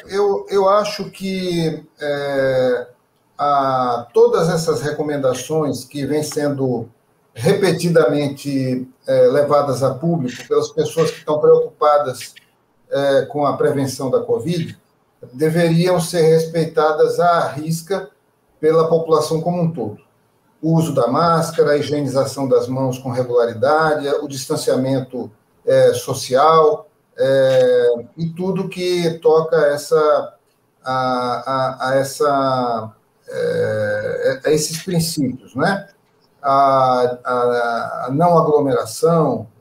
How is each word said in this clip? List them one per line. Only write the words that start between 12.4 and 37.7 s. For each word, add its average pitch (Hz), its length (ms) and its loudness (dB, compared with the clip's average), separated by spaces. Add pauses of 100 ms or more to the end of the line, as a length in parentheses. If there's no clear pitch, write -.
é, 139 360 0
com 147 180 -4
a 131 140 -2
prevenção 135 520 -2
da 123 100 0
covid, 120 580 -4 (560)
deveriam 165 640 2
ser 165 220 -2
respeitadas 160 1000 2
à 170 280 2
risca 165 600 -6 (500)
pela 160 300 2
população 160 540 0
como 175 180 -2
um 165 100 0
todo. - 300 -8 (640)
O 160 100 0
uso 156 220 0
da 123 140 2
máscara, 160 640 2
a 147 40 4
higienização 135 720 -2
das 123 200 2
mãos 131 300 -4
com 127 120 -8
regularidade, 127 1000 0
o 147 180 -2
distanciamento, 135 1040 -4 (360)
é, - 280 4
social, 151 960 2 (260)
é, 131 720 4 (300)
e 165 100 -4
tudo 185 400 -4
que 175 540 -2
toca 160 340 4 (120)
essa, 147 640 0 (500)
a, 131 80 -4
a, 127 960 -2
a 135 80 0
essa, 131 960 -2 (340)
é, 107 1160 -2
a 143 60 0
esses - 320 -2
princípios, 156 720 -4
né? 185 320 -2 (540)
A, 131 800 2
a, 117 800 -2